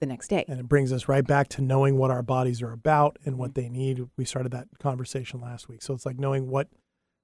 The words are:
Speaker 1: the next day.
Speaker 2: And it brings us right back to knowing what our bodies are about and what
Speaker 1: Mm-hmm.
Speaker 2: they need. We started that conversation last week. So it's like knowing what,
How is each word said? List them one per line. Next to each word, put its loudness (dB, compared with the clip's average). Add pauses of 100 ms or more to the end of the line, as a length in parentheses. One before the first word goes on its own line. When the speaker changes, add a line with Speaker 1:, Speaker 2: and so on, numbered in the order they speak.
Speaker 1:
the -2
next -8
day. 0
Speaker 2:
And -6
it -8
brings 4
us -4
right 4
back 4
to -8
knowing 4
what 4
our 0
bodies 0
are -6
about 2
and -2
what -6
Speaker 1:
Mm-hmm. -2
Speaker 2:
they -4
need. -2 (100)
We -2
started -4
that -10 (100)
conversation -4
last -14
week. -18
So -6
it's -6
like -6
knowing 0
what, -2 (560)